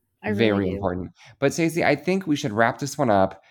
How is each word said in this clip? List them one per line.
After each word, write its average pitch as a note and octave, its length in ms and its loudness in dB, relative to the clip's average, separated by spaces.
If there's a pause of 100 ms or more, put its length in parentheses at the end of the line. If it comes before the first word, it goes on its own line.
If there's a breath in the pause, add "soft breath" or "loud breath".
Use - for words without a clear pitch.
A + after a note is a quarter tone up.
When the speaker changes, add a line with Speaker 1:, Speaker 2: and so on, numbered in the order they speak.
(220)
Speaker 1:
I G#3 120 -4
Speaker 2:
Very A2+ 180 4
Speaker 1:
really G2 200 0
do. F#2 40 -4
Speaker 2:
important. F#2 360 -6 (280 loud breath)
But, C#3 140 2
Stacey, E3 320 0
I C#3+ 100 2
think F#3 320 -2
we D3+ 80 0
should C#3+ 160 -4
wrap A2+ 280 2
this C#3 180 -6
one C#3 120 0
up. F#2+ 420 2